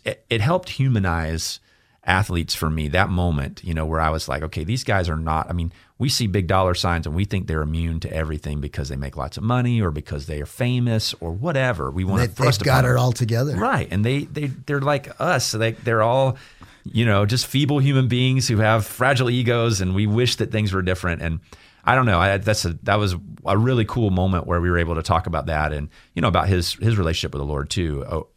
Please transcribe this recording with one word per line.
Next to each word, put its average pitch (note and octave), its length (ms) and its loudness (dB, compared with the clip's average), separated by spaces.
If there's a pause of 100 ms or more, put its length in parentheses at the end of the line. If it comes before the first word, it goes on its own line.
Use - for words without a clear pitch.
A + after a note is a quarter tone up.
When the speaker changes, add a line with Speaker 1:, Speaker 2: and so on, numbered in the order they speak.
Speaker 1:
it, - 220 -6
it A#2 100 0
helped E3 300 0
humanize E2+ 880 0 (460)
athletes F#2 480 2
for D#2+ 160 -2
me, D#2 200 -2
that F2+ 200 2
moment, F2 540 0
you F2 100 -6
know, D#2+ 120 -2
where D#2+ 160 -2
I D#2+ 80 2
was D#2+ 180 -4
like, D2 160 -4
"Okay, D#2 200 -6
these A2+ 200 -4
guys F#2+ 260 0
are D#2+ 80 0
not," D#2+ 320 -2
I E2+ 40 -4
mean, E2+ 180 -2 (260)
we C3 120 0
see - 180 0
big F#2 200 0
dollar F#2+ 260 2
signs E2+ 320 0
and D2+ 100 -4
we F#2+ 80 0
think G2 240 -2
they're D#2+ 140 0
immune E2 400 -2
to - 100 -6
everything D2+ 480 -4
because C#2+ 300 -6
they C2+ 80 -8
make C#2 180 -8
lots C#2+ 220 -8
of F2 60 -8
money A#2+ 380 0
or F#2 80 2
because D2 360 -6
they D#2 160 -6
are C#2 40 -6
famous A#2+ 760 -2
or E2 100 -6
whatever. B2 600 -2
We F2+ 120 -2
wanna G2 240 2
Speaker 2:
They, - 60 -8
Speaker 1:
thrust - 260 2
Speaker 2:
they've - 60 -2
got C3 180 4
Speaker 1:
upon B2 80 2
Speaker 2:
it - 40 4
Speaker 1:
them. B2 80 4
Speaker 2:
all B2+ 100 2
together. B2 420 0
Speaker 1:
Right. A3+ 340 0
And G2+ 140 0
they, C3+ 220 0
they, D3+ 220 -6
they're C#3+ 340 -4
like C#3 280 0 (120)
us. C#3+ 320 0
They, A2+ 180 0
they're A2+ 300 0
all, B2+ 340 2 (480)
you A2+ 220 0
know, G#2 200 4
just A#2+ 220 0
feeble C#3+ 320 2
human C3+ 300 4
beings B2+ 400 2
who A2+ 80 2
have A2 280 4
fragile B2+ 440 2
egos, A#2 500 2
and F#2 160 0
we G#2 100 2
wish A2+ 320 2
that - 140 -2
things G#2+ 220 0
were F#2+ 80 0
different. F2+ 400 -2
And E2 180 -2 (460)
I B2 100 4
don't C3 100 4
know, F#2+ 140 4
I, G2 180 4
that's G#2 280 0
a, E2+ 180 -2
that G2+ 120 2
was G#2 200 0 (300)
a G2 120 2
really A#2+ 280 2
cool A2 240 0
moment F#2 360 2
where F2 140 0
we F2 100 2
were F2 100 2
able E2+ 160 0
to D#2+ 80 -4
talk E2 220 0
about D#2+ 200 -4
that D2+ 260 0
and, D2+ 160 -6 (280)
you F2 60 -2
know, C#3+ 60 2
about F2 220 2
his, F2+ 240 2
his A2+ 240 0
relationship D#2+ 360 -2
with C#2+ 80 -6
the C#2+ 60 -4
Lord D2 220 -4
too, D2+ 400 -2
oh, D#2+ 280 -6